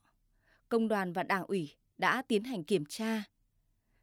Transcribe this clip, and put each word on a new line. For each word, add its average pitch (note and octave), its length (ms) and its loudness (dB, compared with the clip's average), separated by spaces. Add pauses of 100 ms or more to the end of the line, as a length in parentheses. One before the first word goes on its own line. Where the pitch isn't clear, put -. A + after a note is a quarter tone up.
(680)
Công A3+ 180 2
đoàn F#3+ 260 0
và F3+ 100 -2
đảng F#3 220 0
ủy F3 300 -4 (220)
đã F#3 240 2
tiến G#3+ 220 0
hành A#3 200 -6
kiểm D#3 220 2
tra. A3 380 -4 (800)